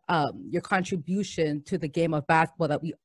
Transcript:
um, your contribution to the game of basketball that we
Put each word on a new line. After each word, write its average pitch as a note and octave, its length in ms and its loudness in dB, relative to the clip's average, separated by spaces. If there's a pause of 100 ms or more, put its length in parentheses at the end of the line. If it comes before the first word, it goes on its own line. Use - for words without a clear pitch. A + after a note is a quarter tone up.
um, D3+ 400 0
your E3+ 120 -2
contribution F3+ 1000 -2
to F#3 140 -4
the E3+ 100 -4
game E3 260 0
of D3 140 -2
basketball E3 400 4
that C#3+ 140 0
we D#3+ 120 -6 (100)